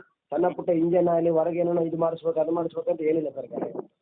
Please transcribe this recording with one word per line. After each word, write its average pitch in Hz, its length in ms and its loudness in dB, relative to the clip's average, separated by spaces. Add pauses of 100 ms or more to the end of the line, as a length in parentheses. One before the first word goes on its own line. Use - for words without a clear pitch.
(300)
ಸಣ್ಣ 170 180 2
ಪುಟ್ಟ 175 220 -4
ಇಂಜಿನ್ 175 380 4
ಆಗಲಿ 170 220 2
ಹೊರಗೆ 165 300 2
ಏನೋ 175 220 2
ಇದು 165 160 -2
ಮಾಡಿಸ್ಬೇಕು 165 420 -2
ಅದು 156 120 0
ಮಾಡಿಸ್ಬೇಕು 165 400 -2
ಅಂತ 165 100 -4
ಏನಿಲ್ಲ 151 280 0
ಸರ್ 131 180 -10
ಗಾಡಿ. - 420 -10 (120)